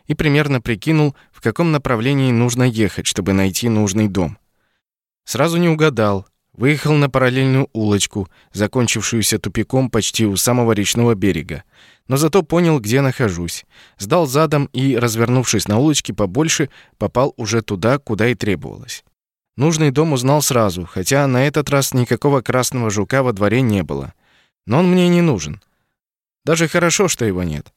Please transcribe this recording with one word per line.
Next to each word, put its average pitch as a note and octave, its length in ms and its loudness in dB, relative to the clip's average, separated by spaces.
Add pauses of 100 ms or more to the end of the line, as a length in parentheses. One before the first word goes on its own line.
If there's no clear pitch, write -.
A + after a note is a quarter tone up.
и D#3 60 -2
примерно C#3+ 460 0
прикинул, D3 560 0 (160)
в - 80 -20
каком E3 320 0
направлении C3+ 640 0
нужно A#2+ 300 2
ехать, A2 440 0
чтобы G2 240 -2
найти G2 380 0
нужный G#2+ 400 2
дом. F#2 280 -4 (880)
Сразу E3 340 -2
не F3 120 2
угадал. A#2 580 0 (300)
Выехал D3 360 0
на C#3+ 160 4
параллельную C3 640 2
улочку, G#2 560 -2 (240)
закончившуюся A2 880 -2
тупиком A#2 500 -2
почти - 360 -2
у G2+ 120 0
самого A#2+ 340 2
речного A2+ 420 2
берега. F#2 500 -4 (440)
Но B2+ 80 -2
зато D#3+ 280 2
понял, E3 360 2
где A2+ 220 0
нахожусь. G2 640 -2 (320)
Сдал D#3 280 0
задом D3 460 0
и, C3 240 0
развернувшись A#2 720 0
на G#2 120 2
улочке C#3+ 340 0
побольше, B2+ 560 -2 (280)
попал B2 380 -2
уже A2+ 260 -2
туда, G#2+ 360 0
куда G#2 320 -2
и A#2+ 60 -2
требовалось. - 680 -8 (540)
Нужный D#3 340 2
дом D3+ 220 2
узнал C3+ 280 2
сразу, G2+ 440 0
хотя C3+ 420 0
на B2+ 180 2
этот D3 240 -2
раз C#3 240 0
никакого C3 480 0
красного A#2+ 480 -2
жука G2+ 320 -2
во B2 120 0
дворе G#2 280 0
не G#2 220 2
было. C#2 300 -8 (520)
Но A#2 140 2
он F3+ 120 4
мне F3+ 180 4
не F3 120 4
нужен. A2+ 400 -2 (840)
Даже E3 240 0
хорошо, F3 400 0
что - 160 -4
его F2+ 180 -2
нет. D#2 340 -8